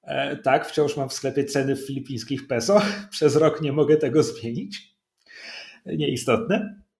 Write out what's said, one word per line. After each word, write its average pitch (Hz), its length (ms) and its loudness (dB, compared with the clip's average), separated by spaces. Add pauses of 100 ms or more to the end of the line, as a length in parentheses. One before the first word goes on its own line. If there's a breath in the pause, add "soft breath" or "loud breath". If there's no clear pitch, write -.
E, 139 340 -6
tak, 135 320 2
wciąż 147 280 0
mam 135 120 -4
w - 40 -10
sklepie 135 320 -2
ceny 139 320 0
w - 100 -10
filipińskich 135 600 -8
peso. 190 340 4 (160)
<laughs> - 140 -14
Przez 143 260 2
rok 156 260 4
nie 143 100 -2
mogę 147 240 4
tego 151 260 2
zmienić. - 720 -6 (920 loud breath)
Nieistotne. 202 960 -2 (160)